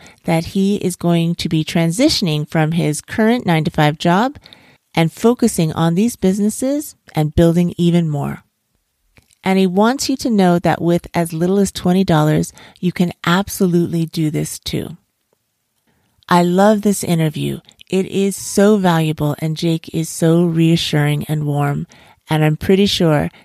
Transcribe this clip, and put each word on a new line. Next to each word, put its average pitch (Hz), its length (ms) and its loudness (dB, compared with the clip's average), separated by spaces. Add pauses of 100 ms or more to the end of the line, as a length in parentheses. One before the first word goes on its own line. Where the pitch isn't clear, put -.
(240)
that 165 220 -2
he 196 320 -2
is 180 180 -4
going 170 400 0
to - 120 -6
be 160 140 0
transitioning 165 840 0
from 156 240 0
his 151 280 -2
current 233 460 -2
nine-to-five 156 500 0
job 202 440 0 (520)
and 165 200 0
focusing 226 640 0
on 165 200 0
these 220 220 0
businesses 220 800 -2 (180)
and 156 220 -2
building 170 420 2
even 170 300 2
more. 143 340 -6 (1000)
And 190 140 0
he 190 80 4
wants 214 420 0
you 269 100 -2
to 262 120 -4
know 180 300 4
that 165 200 0
with 170 340 0
as 170 180 -2
little 180 260 0
as 196 140 0
twenty 185 320 0
dollars, 156 480 2 (260)
you 180 140 -2
can 175 180 0 (160)
absolutely 175 800 0
do 156 240 -4
this 151 300 -6
too. - 360 -8 (1300)
I 175 160 4
love 196 380 4
this 208 200 0
interview. 151 560 -2 (320)
It 185 160 -2
is 196 300 -2
so 208 400 2
valuable, 160 640 0
and 160 160 -4
Jake 165 360 -4
is 160 160 -4
so 170 360 2
reassuring 160 800 0
and 151 200 -4
warm. 143 440 -2 (420)
And 156 140 2
I'm 156 120 2
pretty 196 300 2
sure 160 440 0 (140)